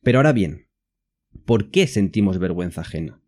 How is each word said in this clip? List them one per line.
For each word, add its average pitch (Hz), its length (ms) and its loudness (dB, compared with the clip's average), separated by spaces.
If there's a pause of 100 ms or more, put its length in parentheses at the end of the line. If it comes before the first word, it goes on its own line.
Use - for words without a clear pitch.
Pero 123 180 2
ahora 156 140 4
bien, 92 340 -2 (760)
¿por 110 260 0
qué 180 160 2
sentimos 98 520 0
vergüenza 87 420 -4
ajena? 80 460 -10